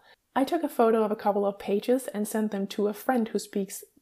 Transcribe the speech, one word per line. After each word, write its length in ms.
I 80
took 180
a 60
photo 340
of 80
a 60
couple 300
of 120
pages 500
and 200
sent 220
them 160
to 200
a 60
friend 340
who 120
speaks 440